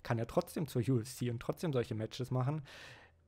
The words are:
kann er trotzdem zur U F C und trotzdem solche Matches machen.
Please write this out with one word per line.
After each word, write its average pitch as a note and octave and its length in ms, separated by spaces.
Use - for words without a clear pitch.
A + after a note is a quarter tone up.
kann A#2 160
er A2+ 80
trotzdem - 400
zur B2 200
U B2+ 120
F - 160
C A#2+ 160
und A#2 80
trotzdem - 340
solche A#2+ 220
Matches A2 340
machen. C3 320